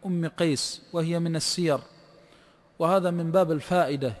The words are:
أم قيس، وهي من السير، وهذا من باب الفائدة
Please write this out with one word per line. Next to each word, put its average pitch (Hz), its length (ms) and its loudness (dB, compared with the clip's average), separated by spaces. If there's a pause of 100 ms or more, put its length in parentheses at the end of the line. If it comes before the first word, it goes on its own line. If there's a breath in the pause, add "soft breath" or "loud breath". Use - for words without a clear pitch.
أم 170 220 -2
قيس، - 540 -2 (100)
وهي 170 260 -2
من 165 180 -2
السير، 156 420 0 (1000 soft breath)
وهذا 175 320 2
من 170 200 -2
باب 170 220 4
الفائدة 139 680 0